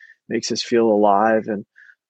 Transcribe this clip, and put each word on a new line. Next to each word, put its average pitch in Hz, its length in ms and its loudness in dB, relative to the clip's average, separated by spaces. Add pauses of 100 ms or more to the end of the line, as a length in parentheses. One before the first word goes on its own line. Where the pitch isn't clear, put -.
(280)
makes 117 220 -6
us 110 100 -6
feel 113 300 2
alive. 104 560 2
And, 104 180 -8 (460)